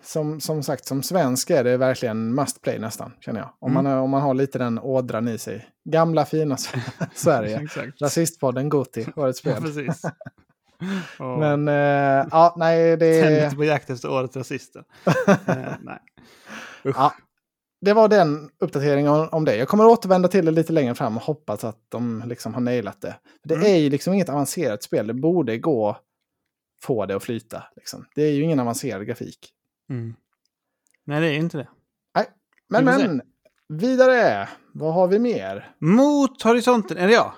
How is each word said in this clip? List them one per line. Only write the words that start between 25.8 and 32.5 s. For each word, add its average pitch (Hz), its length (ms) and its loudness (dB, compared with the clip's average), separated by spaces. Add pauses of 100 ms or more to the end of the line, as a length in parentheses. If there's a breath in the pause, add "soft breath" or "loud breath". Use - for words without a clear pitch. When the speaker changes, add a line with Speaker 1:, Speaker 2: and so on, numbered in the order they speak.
Speaker 1:
få 110 240 -4
det 98 100 -4
att 101 80 -6
flyta, 113 400 -10 (120)
liksom. - 300 -18 (100)
Det 156 80 -2
är 151 80 2
ju 143 120 0
ingen 160 160 0
avancerad 117 480 -6
grafik. - 420 -14 (400)
Speaker 2:
Mm. 117 260 -10 (920)
Nej, 147 160 -4
det 165 60 0
är 156 40 0
ju 143 80 -2
inte 165 180 -4
det. 123 100 -10 (480)
Speaker 1:
Nej. 214 100 0 (440)